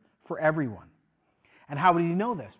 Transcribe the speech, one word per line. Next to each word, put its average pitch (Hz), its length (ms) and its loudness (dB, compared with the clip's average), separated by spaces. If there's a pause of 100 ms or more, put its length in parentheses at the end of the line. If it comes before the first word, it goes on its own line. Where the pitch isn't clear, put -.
(200)
for 156 200 -10
everyone. 151 500 -2 (800)
And 143 100 -8
how 180 140 6
would 170 100 2
he 170 60 2
know 202 260 -2
this? 123 260 -12